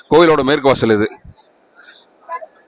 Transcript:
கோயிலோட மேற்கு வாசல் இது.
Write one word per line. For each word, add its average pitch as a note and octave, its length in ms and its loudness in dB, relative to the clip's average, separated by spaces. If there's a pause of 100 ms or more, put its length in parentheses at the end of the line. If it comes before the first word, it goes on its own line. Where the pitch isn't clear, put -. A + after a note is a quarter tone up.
(100)
கோயிலோட D#3 380 2
மேற்கு C#3 220 0
வாசல் A2+ 260 0
இது. G#2 100 -2 (1600)